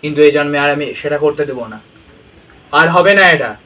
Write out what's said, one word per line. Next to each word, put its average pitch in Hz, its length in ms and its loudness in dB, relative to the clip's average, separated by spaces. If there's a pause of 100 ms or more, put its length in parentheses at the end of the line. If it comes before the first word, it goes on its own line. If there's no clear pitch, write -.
কিন্তু 151 260 -8
এই 147 100 6
জন্মে 147 280 -2
আর 143 120 0
আমি 147 100 -6 (140)
সেটা 147 240 -6
করতে 147 260 -2
দেবো 123 220 -8
না, 110 60 -16 (920)
আর 170 140 4 (100)
হবে 180 220 4
না 196 60 4 (100)
এটা। 135 160 -4 (160)